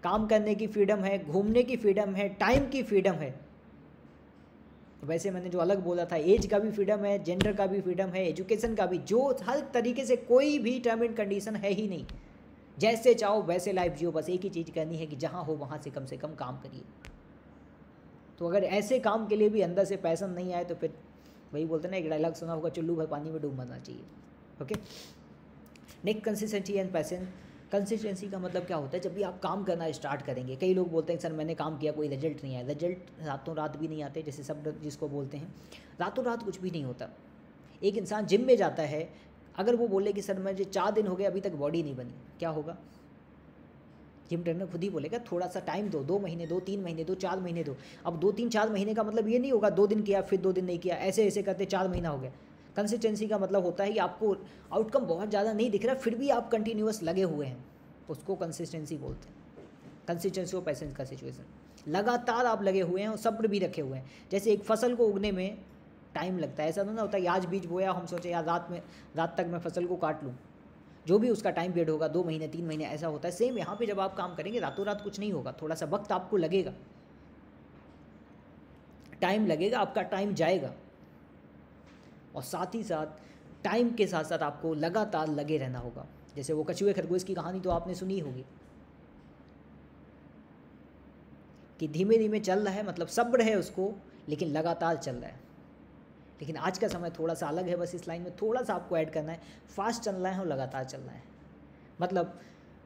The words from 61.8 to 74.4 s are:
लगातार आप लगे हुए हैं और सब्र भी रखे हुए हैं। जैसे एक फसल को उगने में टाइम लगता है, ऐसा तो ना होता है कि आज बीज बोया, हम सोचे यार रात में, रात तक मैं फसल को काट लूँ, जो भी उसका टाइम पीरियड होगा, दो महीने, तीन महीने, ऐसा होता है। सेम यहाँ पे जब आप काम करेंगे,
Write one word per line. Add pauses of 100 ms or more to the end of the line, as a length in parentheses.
लगातार
आप
लगे
हुए
हैं
और
सब्र
भी
रखे
हुए
हैं। (200)
जैसे
एक
फसल
को
उगने
में (560)
टाइम
लगता
है,
ऐसा
तो
ना
होता
है
कि
आज
बीज
बोया,
हम
सोचे
यार
रात
में, (340)
रात
तक
मैं
फसल
को
काट
लूँ, (720)
जो
भी
उसका
टाइम
पीरियड
होगा,
दो
महीने,
तीन
महीने,
ऐसा
होता
है।
सेम
यहाँ
पे
जब
आप
काम
करेंगे,